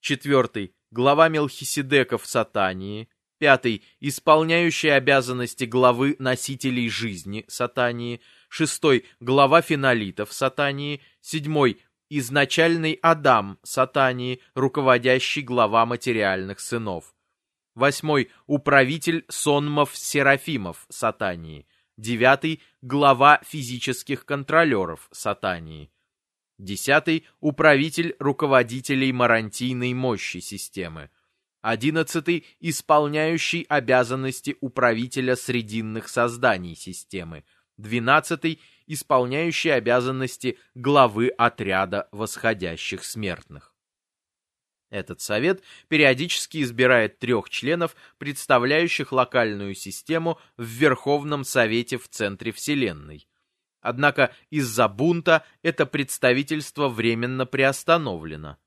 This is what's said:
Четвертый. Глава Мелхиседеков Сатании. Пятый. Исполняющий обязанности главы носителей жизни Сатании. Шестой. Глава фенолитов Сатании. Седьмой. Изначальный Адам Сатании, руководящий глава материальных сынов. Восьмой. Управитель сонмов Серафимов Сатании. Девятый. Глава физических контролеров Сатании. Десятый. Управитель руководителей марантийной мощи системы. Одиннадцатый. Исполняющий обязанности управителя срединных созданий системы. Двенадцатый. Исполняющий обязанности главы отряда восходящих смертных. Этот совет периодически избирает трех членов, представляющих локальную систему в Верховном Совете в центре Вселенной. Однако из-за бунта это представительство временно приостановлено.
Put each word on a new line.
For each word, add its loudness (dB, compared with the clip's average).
Четвертый. -2
Глава 4
Мелхиседеков -2
Сатании. -2
Пятый. 4
Исполняющий 2
обязанности 2
главы 4
носителей -2
жизни -8
Сатании. -4
Шестой. 2
Глава 4
фенолитов -2
Сатании. -4
Седьмой. 0
Изначальный 0
Адам 4
Сатании, 0
руководящий 2
глава 2
материальных -2
сынов. -8
Восьмой. 0
Управитель 2
сонмов 0
Серафимов 0
Сатании. -6
Девятый. 2
Глава 4
физических -8
контролеров -2
Сатании. -8
Десятый. 0
Управитель 2
руководителей 0
марантийной 0
мощи -4
системы. -12
Одиннадцатый. -2
Исполняющий 0
обязанности 0
управителя 0
срединных -6
созданий 0
системы. -14
Двенадцатый. -2
Исполняющий -2
обязанности -2
главы 4
отряда -2
восходящих -6
смертных. -10
Этот -12
совет -2
периодически 0
избирает 2
трех -2
членов, -4
представляющих 0
локальную -2
систему -6
в -10
Верховном 0
Совете 0
в -14
центре -6
Вселенной. -6
Однако 0
из-за 0
бунта 2
это 0
представительство -2
временно -2
приостановлено. -2